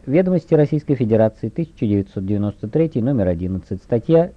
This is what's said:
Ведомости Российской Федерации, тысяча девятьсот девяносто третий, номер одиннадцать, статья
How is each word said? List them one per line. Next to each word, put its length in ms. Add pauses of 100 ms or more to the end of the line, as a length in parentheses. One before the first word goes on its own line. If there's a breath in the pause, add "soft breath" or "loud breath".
Ведомости 480
Российской 400
Федерации, 560
тысяча 380
девятьсот 400
девяносто 400
третий, 340
номер 260
одиннадцать, 540
статья 540